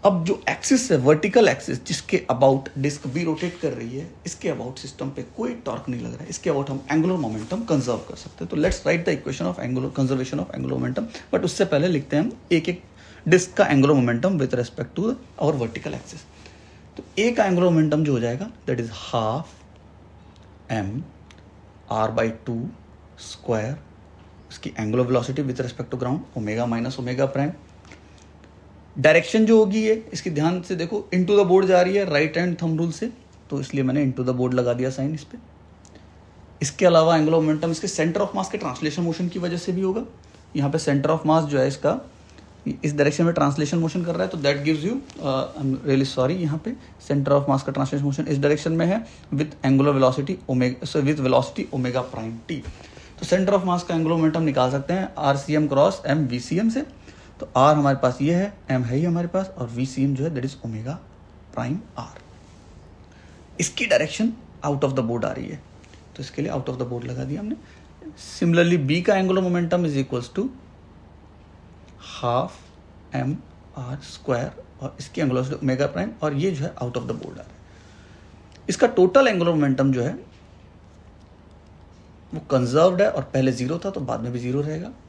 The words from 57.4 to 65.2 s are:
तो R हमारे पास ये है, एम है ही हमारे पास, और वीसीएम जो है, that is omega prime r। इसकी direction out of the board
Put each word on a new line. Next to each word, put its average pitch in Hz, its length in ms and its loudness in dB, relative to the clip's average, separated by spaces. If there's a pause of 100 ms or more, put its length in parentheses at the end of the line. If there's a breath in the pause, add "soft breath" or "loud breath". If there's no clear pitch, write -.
तो - 160 -12
R 147 180 8
हमारे 139 220 2
पास 127 240 0
ये 156 140 2
है, 202 180 0 (180)
एम 127 120 0
है 117 120 -2
ही 151 80 2
हमारे 170 240 0
पास, 190 300 -2
और 120 100 -6
वीसीएम 131 480 -2
जो 131 80 -4
है, 165 80 -2
that 127 140 -4
is 139 100 -6 (100)
omega 113 300 -8 (600)
prime 123 220 -4 (220)
r। - 200 -14 (1400 loud breath)
इसकी - 260 -4
direction 180 480 -2 (320)
out 143 140 -2
of 135 160 -2
the 127 140 -2
board 120 160 -4